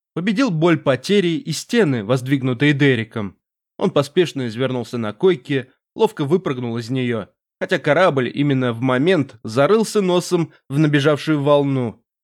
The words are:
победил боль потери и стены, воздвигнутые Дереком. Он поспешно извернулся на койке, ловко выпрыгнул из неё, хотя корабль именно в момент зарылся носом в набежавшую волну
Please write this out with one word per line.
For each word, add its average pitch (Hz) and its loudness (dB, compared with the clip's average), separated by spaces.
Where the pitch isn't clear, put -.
победил 196 -2
боль 160 2
потери 170 0
и 165 -4
стены, 143 0
воздвигнутые 131 0
Дереком. 117 0
Он 196 -2
поспешно 139 -2
извернулся 120 -6
на 107 -6
койке, 143 -2
ловко 214 -2
выпрыгнул 131 -4
из 117 -8
неё, 120 -4
хотя 165 -2
корабль 147 2
именно 131 0
в 117 -8
момент 135 0
зарылся 190 2
носом 175 0
в 135 -2
набежавшую 147 2
волну 139 0